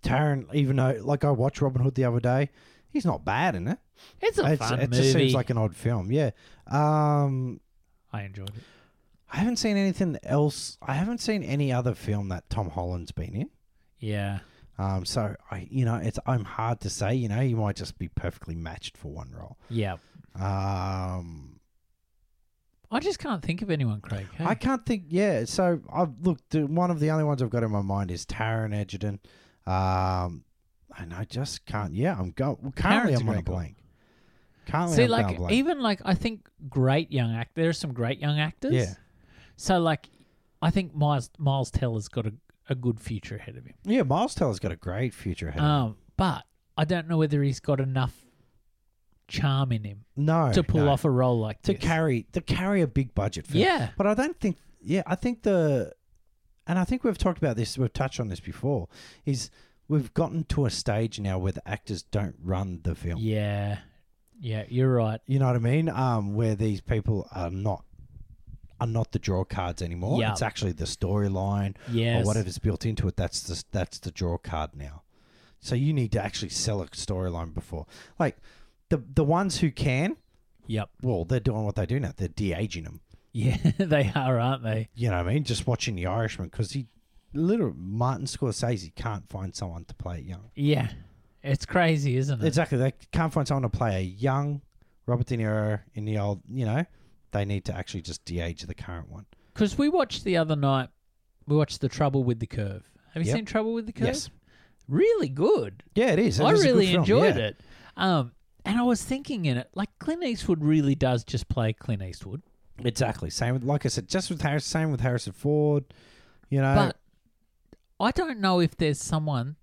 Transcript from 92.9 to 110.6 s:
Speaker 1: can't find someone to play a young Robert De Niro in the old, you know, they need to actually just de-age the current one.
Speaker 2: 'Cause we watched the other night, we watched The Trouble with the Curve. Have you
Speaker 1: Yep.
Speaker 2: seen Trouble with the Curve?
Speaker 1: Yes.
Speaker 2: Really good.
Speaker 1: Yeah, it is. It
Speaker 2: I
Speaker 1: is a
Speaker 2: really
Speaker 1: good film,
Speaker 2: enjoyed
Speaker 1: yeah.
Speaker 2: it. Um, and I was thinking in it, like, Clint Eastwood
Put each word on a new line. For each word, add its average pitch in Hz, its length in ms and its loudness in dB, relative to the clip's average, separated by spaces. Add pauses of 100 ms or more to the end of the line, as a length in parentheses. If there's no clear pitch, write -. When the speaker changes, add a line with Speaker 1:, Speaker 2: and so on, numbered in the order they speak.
Speaker 1:
can't 160 200 0
find 143 140 2
someone 139 160 0
to 120 120 0
play 110 220 2
a 95 60 0
young 135 580 -2 (460)
Robert 123 200 0
De 123 120 -2
Niro 107 420 0 (140)
in 104 100 -6
the 107 140 -2
old, 101 320 -2
you 123 160 -2
know, 127 180 0 (460)
they 101 140 0
need 101 220 -2
to 95 80 -4
actually 92 280 -8
just - 220 -10
de-age 85 380 -4
the 87 120 -10
current 85 340 -12
one. 98 160 -16 (300)
Speaker 2:
'Cause 208 240 0
we 285 100 4
watched 311 360 0
the 185 120 2
other 156 200 2
night, 135 320 2 (580)
we 147 100 2
watched - 240 2
The 131 80 0
Trouble 139 360 2
with 120 160 2
the 113 80 -4
Curve. 98 340 -6 (320)
Have 165 80 -2
you 175 60 2
Speaker 1:
Yep. 226 80 2
Speaker 2:
seen 220 80 -2
Trouble 220 280 -2
with 226 140 -4
the 226 60 -12
Curve? - 160 0
Speaker 1:
Yes. 285 220 -4 (580)
Speaker 2:
Really 359 400 4
good. 135 560 2 (100)
Speaker 1:
Yeah, 233 140 4
it 165 100 6
is. 226 220 4
It - 40 6
Speaker 2:
I - 80 8
Speaker 1:
is 415 120 8
a - 20 8
Speaker 2:
really 240 200 8
Speaker 1:
good 185 60 2
film, 180 100 6
Speaker 2:
enjoyed 196 340 6
Speaker 1:
yeah. 120 80 0
Speaker 2:
it. - 160 -6 (360)
Um, 165 360 2 (340)
and 208 120 2
I 240 40 2
was 240 200 4
thinking 262 440 -4
in 127 100 2
it, 127 180 -6
like, 196 140 -4 (100)
Clint 339 240 -4
Eastwood 202 400 0